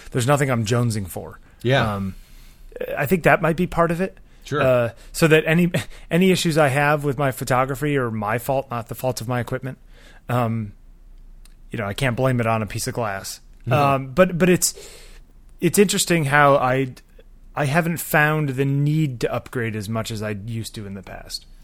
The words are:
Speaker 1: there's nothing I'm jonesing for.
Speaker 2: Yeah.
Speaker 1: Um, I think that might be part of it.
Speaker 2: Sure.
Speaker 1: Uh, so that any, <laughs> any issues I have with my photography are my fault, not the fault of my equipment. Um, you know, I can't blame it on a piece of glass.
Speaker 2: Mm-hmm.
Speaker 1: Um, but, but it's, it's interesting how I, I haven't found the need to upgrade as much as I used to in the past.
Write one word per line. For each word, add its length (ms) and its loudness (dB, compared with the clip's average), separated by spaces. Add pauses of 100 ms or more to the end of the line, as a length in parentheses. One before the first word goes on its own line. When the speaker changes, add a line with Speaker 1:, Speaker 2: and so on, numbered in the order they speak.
(120)
Speaker 1:
there's 160 -2
nothing 220 2
I'm 160 0
jonesing 420 0
for. 320 -12 (220)
Speaker 2:
Yeah. 340 2
Speaker 1:
Um, 200 -6 (840)
I 80 -2
think 180 0
that 180 4
might 160 0
be 100 -2
part 240 0
of 100 -4
it. 160 -6 (280)
Speaker 2:
Sure. 160 -4
Speaker 1:
Uh, 280 2 (220)
so 160 2
that 180 6
any, 260 2 (180)
<laughs> 220 -16
any 200 4
issues 260 0
I 120 6
have 340 2
with 140 -2
my 140 0
photography 680 -2
are 140 -2
my 260 -2
fault, 340 -4
not 160 -6
the 80 -10
fault 260 -4
of 60 -10
my 120 -2
equipment. 380 -8 (520)
Um, 440 -2 (1000)
you 80 -8
know, 60 -4
I 80 -4
can't 220 0
blame 240 2
it 80 0
on 140 2
a 40 -4
piece 220 -8
of 60 -4
glass. 460 -6 (220)
Speaker 2:
Mm-hmm. 120 -2
Speaker 1:
Um, 380 2
but, 260 4
but 120 4
it's, 240 2 (880)
it's 180 2
interesting 460 2
how 300 6
I, 380 0 (600)
I 100 0
haven't 320 0
found 520 2
the 160 0
need 560 0
to 120 -2
upgrade 420 -4
as 120 -6
much 240 -4
as 100 -6
I 100 -4
used 440 -8
to 100 -10
in 80 -12
the 100 -12
past. 420 -14 (180)